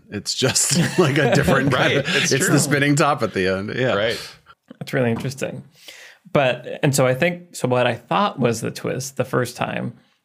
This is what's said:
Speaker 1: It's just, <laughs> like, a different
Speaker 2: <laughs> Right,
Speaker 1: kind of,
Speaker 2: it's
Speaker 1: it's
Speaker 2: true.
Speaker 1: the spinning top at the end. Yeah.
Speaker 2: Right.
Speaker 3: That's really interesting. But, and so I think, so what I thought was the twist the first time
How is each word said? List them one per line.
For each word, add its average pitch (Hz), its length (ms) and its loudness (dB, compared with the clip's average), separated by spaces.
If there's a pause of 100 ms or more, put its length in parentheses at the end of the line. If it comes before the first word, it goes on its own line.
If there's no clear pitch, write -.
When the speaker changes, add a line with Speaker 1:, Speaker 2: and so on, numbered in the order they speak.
Speaker 1:
It's - 260 -8
just, - 420 0
<laughs> 143 220 0
like, 143 200 4
a 175 160 2
different 135 380 2
Speaker 2:
<laughs> - 0 -
Right, 127 220 2
Speaker 1:
kind 143 120 0
of, - 80 0
Speaker 2:
it's 135 160 0
Speaker 1:
it's 135 140 2
Speaker 2:
true. - 80 2
Speaker 1:
the 143 60 6
spinning 143 360 2
top 147 280 2
at 101 100 0
the 92 140 0
end. 95 280 -2
Yeah. 123 180 0
Speaker 2:
Right. 104 420 -2 (440)
Speaker 3:
That's - 140 -12
really 123 180 2
interesting. - 520 -6 (680)
But, - 520 0
and 139 120 4
so 135 120 4
I 127 80 2
think, 175 400 -4
so - 120 -4
what 123 200 2
I 117 80 -2
thought 196 440 -2
was 117 220 0
the 117 100 -4
twist - 460 -8
the 127 80 -2
first 127 320 -2
time 120 360 -6 (300)